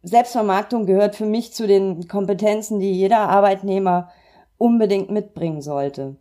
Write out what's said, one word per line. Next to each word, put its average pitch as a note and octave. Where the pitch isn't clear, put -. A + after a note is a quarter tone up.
Selbstvermarktung G#3+
gehört G3+
für A3
mich A3
zu A3+
den F#3+
Kompetenzen, G3+
die G3
jeder G3
Arbeitnehmer G3
unbedingt G#3+
mitbringen E3
sollte C#3